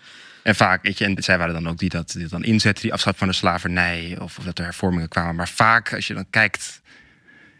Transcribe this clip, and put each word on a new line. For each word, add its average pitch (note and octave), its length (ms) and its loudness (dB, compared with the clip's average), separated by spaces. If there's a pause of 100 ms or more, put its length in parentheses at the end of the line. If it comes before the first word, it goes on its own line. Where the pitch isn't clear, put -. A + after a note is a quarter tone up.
(420)
En G#2+ 120 4
vaak, F#2 280 4
weet G2+ 160 -2
je, G#2+ 60 0
en F#2+ 180 0
zij F#2 160 4
waren E2+ 160 0
dan E2 140 -4
ook E2 100 -4
die F#2 100 0
dat, E2+ 240 -4
die E2+ 100 -8
dat D#2+ 80 -8
dan E2+ 140 -6
inzetten, A2 380 2
die A2+ 100 -2
afschaffen - 280 -2
van G2 80 2
de F#2 100 0
slavernij, F2 840 0
of, E2 180 -12
of - 60 -12
dat F2+ 140 -8
er F2 60 -4
hervormingen F2 440 -2
kwamen. E2+ 260 -2
Maar F2 140 -4
vaak, A2+ 460 4
als G#2 120 -4
je G#2 80 -6
dan G2 160 -8
kijkt, - 500 0 (800)